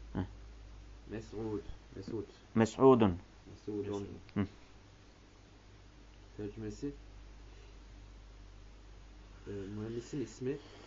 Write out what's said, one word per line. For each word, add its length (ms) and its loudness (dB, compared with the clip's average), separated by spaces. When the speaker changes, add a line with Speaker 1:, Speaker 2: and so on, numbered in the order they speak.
Speaker 1:
Heh. 120 2
Speaker 2:
Mes'ud. 520 -4
Mes'ud. 280 -4
Speaker 1:
Mes'udun. 600 12
Speaker 2:
Mes'udun. 500 -2
Speaker 3:
Mes'ud. 60 -4
Speaker 1:
Hı. 120 4
Speaker 2:
Tercümesi. 540 -4
E, 40 -8
mühendisin 720 -4
ismi 320 -2